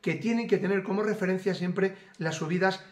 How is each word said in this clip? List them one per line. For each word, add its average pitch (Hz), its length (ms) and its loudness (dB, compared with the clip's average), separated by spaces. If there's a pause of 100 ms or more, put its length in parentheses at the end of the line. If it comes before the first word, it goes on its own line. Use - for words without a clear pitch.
que 165 140 0
tienen 233 340 0
que 196 80 6
tener 190 260 2
como 202 180 0
referencia 185 540 0
siempre 185 400 0 (220)
las 156 180 -4
subidas 185 560 0